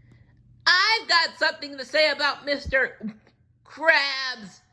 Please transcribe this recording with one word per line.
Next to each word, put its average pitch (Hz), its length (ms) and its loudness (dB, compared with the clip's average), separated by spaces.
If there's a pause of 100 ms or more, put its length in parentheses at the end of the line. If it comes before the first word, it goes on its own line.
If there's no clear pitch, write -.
(680)
I've 392 400 2
got 330 300 0
something 285 400 -4
to 262 80 -12
say 302 260 2
about 285 340 -2
Mister - 720 -2 (500)
Krabs 269 920 0 (140)